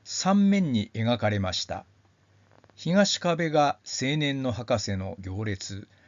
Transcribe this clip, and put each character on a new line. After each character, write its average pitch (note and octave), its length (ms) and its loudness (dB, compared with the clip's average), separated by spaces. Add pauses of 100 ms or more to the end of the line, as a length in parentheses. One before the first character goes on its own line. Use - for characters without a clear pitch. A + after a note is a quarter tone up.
三 G3 480 2
面 F#3 200 2
に G#2+ 220 0
描 A2+ 240 0
か G#2+ 140 0
れ G#2 80 0
ま F#2 120 0
し - 140 -4
た。 F2+ 220 -10 (880)
東 F#3+ 420 2
壁 E3+ 320 0
が D3 340 4
青 C#3 340 -2
年 C#3 260 0
の B2+ 80 -2
博 A2+ 260 -2
士 G2+ 200 -2
の F#2 220 -6
行 F#2+ 240 -6
列、 G2+ 440 -8 (200)